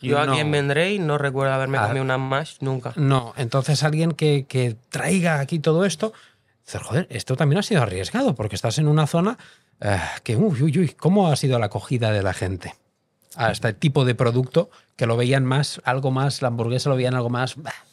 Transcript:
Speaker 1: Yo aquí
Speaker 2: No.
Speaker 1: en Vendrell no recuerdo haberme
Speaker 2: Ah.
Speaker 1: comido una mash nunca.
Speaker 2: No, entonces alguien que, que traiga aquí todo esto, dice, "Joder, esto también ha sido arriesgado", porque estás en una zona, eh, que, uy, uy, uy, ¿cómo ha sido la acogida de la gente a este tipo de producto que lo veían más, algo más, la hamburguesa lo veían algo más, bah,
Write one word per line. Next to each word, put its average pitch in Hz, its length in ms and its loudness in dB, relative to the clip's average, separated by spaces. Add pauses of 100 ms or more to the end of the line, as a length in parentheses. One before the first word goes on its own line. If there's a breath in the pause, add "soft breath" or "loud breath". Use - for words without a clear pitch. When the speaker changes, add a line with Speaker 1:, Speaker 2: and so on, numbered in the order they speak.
Speaker 1:
Yo 143 180 0
aquí 147 120 0
Speaker 2:
No. 135 80 2
Speaker 1:
en 151 120 0
Vendrell 156 560 0
no 147 120 0
recuerdo 135 340 -2
haberme 135 240 -2
Speaker 2:
Ah. 107 120 2
Speaker 1:
comido 135 160 0
una 131 120 0
mash 135 440 -4
nunca. 131 360 -4
Speaker 2:
No, 135 400 2
entonces 135 460 0
alguien 156 300 2
que, 143 360 2
que 120 280 0 (120)
traiga 165 520 0
aquí 147 180 -2
todo 160 260 2
esto, 214 300 -2 (500 soft breath)
dice, - 140 -10
"Joder, 120 320 -2
esto 127 260 -4
también 147 220 4
ha 208 60 0
sido 165 180 2
arriesgado", 113 540 -2
porque 107 180 -4
estás 113 240 -2
en 151 80 2
una 151 220 4
zona, 180 280 0 (460 loud breath)
eh, 101 160 0 (260 loud breath)
que, 113 120 -2
uy, 151 260 2
uy, 156 160 2
uy, 175 120 2
¿cómo 190 420 2
ha 131 40 2
sido 131 220 0
la 110 80 2
acogida 117 460 -2
de 104 100 2
la 95 120 0
gente 92 400 -6 (600)
a 113 160 0
este 107 220 -2
tipo 139 320 2
de 123 100 2
producto 127 540 0 (260 soft breath)
que 120 120 -2
lo 117 100 0
veían 127 300 2
más, 135 380 -2
algo 131 260 0
más, 131 320 -2
la 131 60 0
hamburguesa 120 420 -2
lo 135 60 2
veían 127 180 0
algo 120 160 -2
más, 123 260 -4
bah, 117 160 -12 (200)